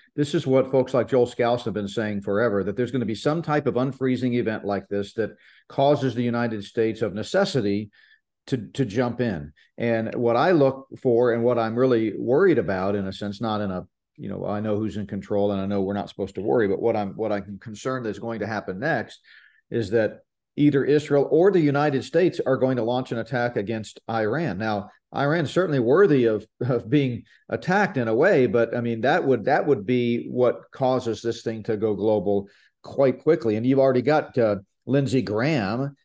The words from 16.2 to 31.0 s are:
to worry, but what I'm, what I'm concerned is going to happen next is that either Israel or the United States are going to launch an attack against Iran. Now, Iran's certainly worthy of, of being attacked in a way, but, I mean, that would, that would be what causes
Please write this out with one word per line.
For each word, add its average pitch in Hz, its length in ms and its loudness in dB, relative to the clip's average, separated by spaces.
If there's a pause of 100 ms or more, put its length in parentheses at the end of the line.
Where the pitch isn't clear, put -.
to 95 60 -6
worry, 117 260 2
but 95 140 -2
what 110 140 0
I'm, 104 200 -4
what 107 160 -4
I'm 101 300 -6
concerned 120 460 -8
is 101 120 -8
going 113 200 -8
to 101 80 -6
happen 98 320 -8
next 131 420 -4 (480)
is 113 220 -4
that 107 300 0 (340)
either 143 280 4
Israel 143 460 2
or 175 220 6
the 185 80 4
United 143 440 2
States 165 420 0
are 131 120 2
going 131 200 2
to 117 60 -2
launch 123 280 -2
an 117 80 -4
attack 120 360 -2
against 107 540 -6
Iran. 110 480 -2
Now, 104 320 -2 (260)
Iran's 143 360 0
certainly 156 280 0
worthy 139 460 4
of, 107 200 0 (140)
of 120 300 -2
being 131 340 0 (240)
attacked 185 500 0
in 120 100 0
a 110 80 2
way, 147 320 4
but, 113 280 2
I 120 60 -2
mean, 117 200 -4
that 151 220 2
would, 123 220 0
that 160 220 2
would 113 180 0
be 120 420 0
what 123 440 0
causes 123 500 -2